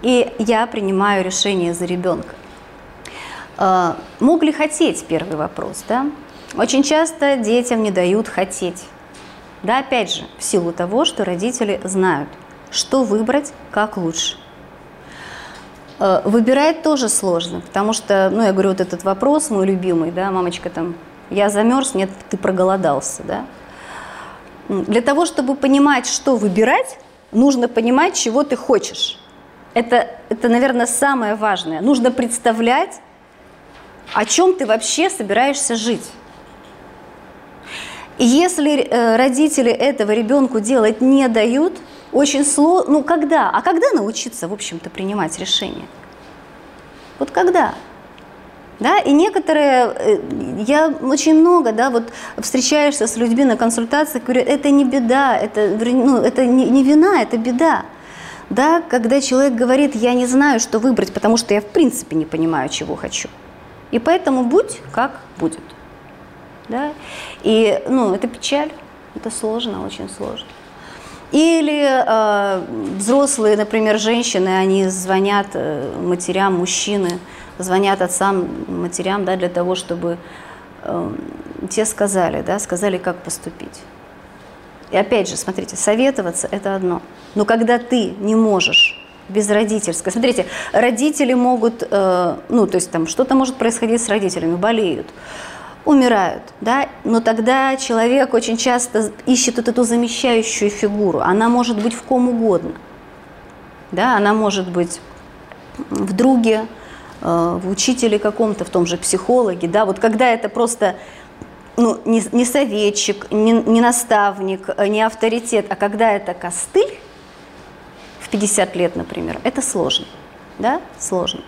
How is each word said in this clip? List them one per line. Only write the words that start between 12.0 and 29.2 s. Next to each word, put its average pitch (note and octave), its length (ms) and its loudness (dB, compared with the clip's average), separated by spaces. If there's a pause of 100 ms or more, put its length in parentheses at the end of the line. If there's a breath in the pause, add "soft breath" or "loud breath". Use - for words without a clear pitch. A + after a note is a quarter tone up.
что - 320 0
выбрать, A3+ 500 0 (180)
как G#3+ 260 -2
лучше. E3 400 -4 (1600 loud breath)
Э, B3+ 280 2
выбирать C4+ 580 2
тоже C4+ 260 0
сложно, F3 520 0
потому G#3 320 -2
что, F#3+ 380 2
ну, G#3+ 120 2
я G#3 80 4
говорю, F#3+ 180 2
вот F#3+ 120 0
этот F3+ 220 -4
вопрос C4 460 0
мой G3 160 0
любимый, F3+ 460 0
да, F#3 200 -4
мамочка F3+ 380 -4
там, E3+ 260 -6 (340)
"Я G3+ 200 2
замерз", A#3 460 0
"Нет, F#3+ 140 -2 (200)
ты G3 80 -4
проголодался", F#3 840 -2
да. G#3+ 220 -6 (1200 loud breath)
М, G3 140 -2
для G#3+ 180 0
того, C#4+ 240 2
чтобы C#4 300 -2
понимать, C#4 500 2
что - 300 0
выбирать, A3 640 0 (320)
нужно B3 360 4
понимать, B3 480 2
чего A#3+ 280 0
ты C#4 140 -2
хочешь. - 600 -2 (560)